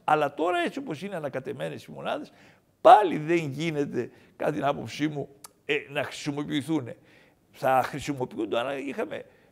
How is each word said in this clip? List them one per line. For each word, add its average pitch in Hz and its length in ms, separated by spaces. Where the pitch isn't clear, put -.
Αλλά 151 300
τώρα, 349 240
έτσι 339 200
όπως 202 240
είναι 196 140
ανακατεμένες 135 680
οι - 80
μονάδες, 226 400
πάλι 381 380
δεν 151 180
γίνεται, 147 760
κατά - 160
την - 120
άποψή 139 440
μου, 147 200
ε, 147 100
να 143 120
χρησιμοποιηθούν. 147 880
Θα 131 340
χρησιμοποιούνται 127 720
αν 120 80
είχαμε, 208 380